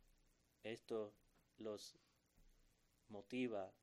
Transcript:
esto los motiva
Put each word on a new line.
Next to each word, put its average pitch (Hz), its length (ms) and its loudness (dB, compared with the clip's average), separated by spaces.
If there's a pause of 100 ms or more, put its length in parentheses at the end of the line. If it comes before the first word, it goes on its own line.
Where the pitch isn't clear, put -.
(640)
esto 107 500 0 (440)
los 107 380 -2 (1120)
motiva 104 640 0 (100)